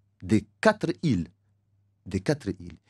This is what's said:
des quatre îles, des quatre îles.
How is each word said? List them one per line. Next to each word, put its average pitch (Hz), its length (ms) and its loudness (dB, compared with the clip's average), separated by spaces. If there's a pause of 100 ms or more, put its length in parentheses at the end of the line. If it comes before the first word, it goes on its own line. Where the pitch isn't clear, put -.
(220)
des 98 240 2 (140)
quatre 208 300 2 (120)
îles, 98 260 0 (800)
des 92 140 -4
quatre 143 280 -4
îles. 87 300 -10 (120)